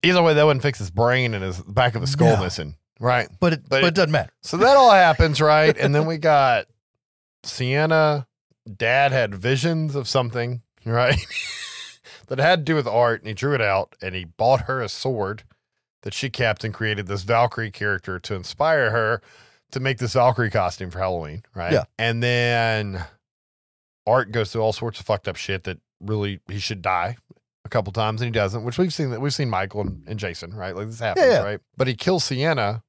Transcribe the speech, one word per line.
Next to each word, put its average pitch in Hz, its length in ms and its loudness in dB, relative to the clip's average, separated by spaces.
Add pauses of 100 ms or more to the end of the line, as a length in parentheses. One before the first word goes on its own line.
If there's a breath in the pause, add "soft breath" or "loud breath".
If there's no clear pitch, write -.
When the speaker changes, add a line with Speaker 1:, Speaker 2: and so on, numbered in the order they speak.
Speaker 1:
Either 180 220 4
way, 160 100 4
that 147 100 6
wouldn't 139 180 4
fix 139 180 -2
his 95 100 -8
brain 120 440 0
and 98 100 -4
his 92 160 -6
back 120 340 0
of 110 60 -4
his 135 100 -2
skull 139 260 4
Speaker 2:
No. 98 60 0
Speaker 1:
missing. 78 320 -6 (260)
Right. 123 280 0 (120)
Speaker 2:
But 175 120 2
it, 147 100 -6
Speaker 1:
But 135 180 0
Speaker 2:
but 180 40 4
it - 40 4
Speaker 1:
it 165 60 -2
Speaker 2:
doesn't 170 160 2
matter. 143 220 -2 (100)
Speaker 1:
So - 140 -6
that 247 200 6
all 254 140 8
happens, 165 500 6
right? 156 380 6
And 139 160 2
then 151 120 4
we 160 120 -4
got 139 480 4 (800)
Sienna. 151 840 0 (500)
Dad 131 360 2
had 113 220 0
visions 139 600 -2
of 135 140 -6
something, 123 540 -2 (220)
right? 120 360 2
<laughs> - 60 -14 (1000 loud breath)
That 131 120 -6
had 170 200 4
to 151 60 -4
do 156 100 0
with 143 120 0
art, 117 360 2
and 101 60 -10
he 110 40 -6
drew 135 220 -2
it 123 80 0
out, 98 400 0
and 95 120 -8
he 90 120 -8
bought 113 360 0
her 131 200 -6
a 104 80 -6
sword 110 540 -6 (580)
that 104 100 -10
she - 160 -6
kept 113 340 -2
and 110 120 -8
created 104 320 -4
this 98 160 -6
Valkyrie 113 480 0
character 95 480 -6
to - 160 -8
inspire 135 560 0
her 113 320 -2 (480 soft breath)
to 131 100 -6
make 131 160 -2
this 117 160 -6
Valkyrie 123 380 2
costume 92 400 -2
for 87 80 -10
Halloween, 90 440 -6 (120)
right? 87 180 -4
Speaker 2:
Yeah. 113 120 0 (140)
Speaker 1:
And 117 240 -2
then 113 800 0 (1040 loud breath)
Art 117 240 2
goes 110 220 -4
through 113 80 -4
all 110 140 0
sorts - 260 -8
of - 60 -16
fucked 104 200 -2
up 92 100 -6
shit - 280 -8
that 92 140 -8 (240)
really 101 380 -4 (100)
he 101 80 -8
should 98 240 -8
die 92 340 -2 (480)
a - 60 -14
couple 101 240 -2
times, 110 260 -2
and 123 60 -4
he 117 120 -6
doesn't, 104 240 -2
which 120 140 -6
we've 175 160 0
seen 147 160 -4
that, 120 140 -6
we've 143 100 -2
seen 135 160 -4
Michael 98 320 -4
and, 95 260 -6
and 107 140 -8
Jason, 87 340 -10
right? 95 220 -10
Like, 104 120 -8
this 113 120 -12
happens, 117 240 2
Speaker 2:
Yeah, 254 80 6
yeah. 135 100 4
Speaker 1:
right? 104 180 -6 (180)
But 131 80 2
he 127 80 -2
kills 180 300 0
Sienna 123 640 -2